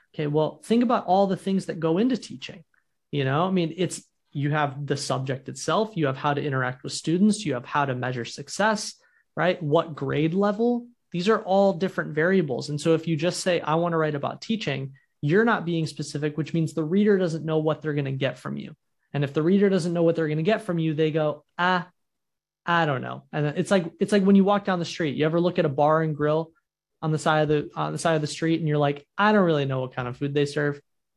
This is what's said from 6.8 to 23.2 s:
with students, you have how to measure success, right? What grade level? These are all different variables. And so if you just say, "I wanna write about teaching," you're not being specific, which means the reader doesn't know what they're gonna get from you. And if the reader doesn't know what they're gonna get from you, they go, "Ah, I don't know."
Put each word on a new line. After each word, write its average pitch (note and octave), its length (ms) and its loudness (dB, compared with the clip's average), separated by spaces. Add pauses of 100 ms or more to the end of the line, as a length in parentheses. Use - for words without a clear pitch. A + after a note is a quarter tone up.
with C#3+ 100 -10
students, G3 520 0
you C#3 100 -2
have B2 100 -6
how C#3+ 200 0
to C3 100 -2
measure B2 300 -4
success, - 680 -4 (420)
right? F3 260 0
What D#3 320 0
grade C#3+ 400 -2
level? A3+ 520 0 (240)
These F3 180 -4
are A3 140 2
all G3 320 4
different E3 400 -4
variables. D3+ 560 2
And D3 100 -4
so E3 140 4
if E3 120 0
you E3 100 0
just E3 240 -2
say, F3 200 0
"I D3+ 140 -2
wanna E3 240 0
write D3+ 160 0
about C3+ 260 -6
teaching," C3+ 520 -4 (280)
you're F3 240 4
not G3+ 200 2
being E3 220 0
specific, D3+ 500 -6
which D#3 180 -4
means E3 180 0
the E3 120 -2
reader G3 340 2
doesn't E3 260 -2
know D#3 140 0
what D#3 220 0
they're D3+ 140 -4
gonna C#3 180 -2
get C3+ 260 -2
from C#3+ 180 -10
you. C#3+ 180 -12 (380)
And C#3+ 120 -2
if C#3 100 -4
the D#3 80 0
reader G3 260 4
doesn't F3+ 240 0
know E3+ 100 0
what E3 140 4
they're D#3+ 120 0
gonna D3+ 140 -2
get G3+ 200 0
from E3+ 160 -4
you, D#3+ 160 0
they D#3 160 0
go, D3+ 340 -2 (140)
"Ah, F3+ 300 0 (760)
I E3+ 220 2
don't C3 160 -2
know." B2+ 300 -12